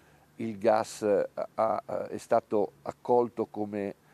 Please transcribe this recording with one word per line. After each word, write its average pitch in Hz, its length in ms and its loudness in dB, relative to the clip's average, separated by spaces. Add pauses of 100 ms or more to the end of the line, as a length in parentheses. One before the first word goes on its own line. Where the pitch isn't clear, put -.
(360)
il 113 200 -8
gas 110 460 0
ha, - 520 0
ha, 101 540 -2
è - 80 -8
stato 110 560 0 (100)
accolto 120 640 0
come, 104 480 -6 (200)